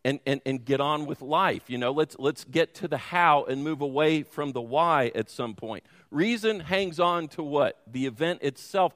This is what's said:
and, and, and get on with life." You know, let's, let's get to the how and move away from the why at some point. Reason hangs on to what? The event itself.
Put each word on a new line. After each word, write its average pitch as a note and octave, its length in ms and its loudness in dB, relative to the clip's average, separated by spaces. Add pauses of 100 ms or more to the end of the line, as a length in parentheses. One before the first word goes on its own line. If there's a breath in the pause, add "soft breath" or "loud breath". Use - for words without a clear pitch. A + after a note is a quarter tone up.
and, C#3 220 0
and, C#3 200 -2
and C3 200 -4
get C3+ 160 2
on D3+ 240 -2
with C#3 160 -8
life." D3+ 480 0
You B2 80 -6
know, B2 140 0
let's, D#3 280 0
let's C#3+ 240 -2
get D#3+ 320 0
to F#3+ 120 -8
the C#3 100 -4
how E3 480 2
and C3+ 180 -4
move D3+ 180 -4
away D3 420 2
from C#3+ 280 -8
the B2+ 100 -6
why C3+ 540 2
at A2 140 -4
some A#2 260 -8
point. A2 280 -10 (260 soft breath)
Reason G#3+ 500 0
hangs F3 400 -2
on F3 300 2
to - 140 -8
what? C#3+ 440 0
The B2+ 180 -4
event C3 380 -2
itself. E3+ 520 0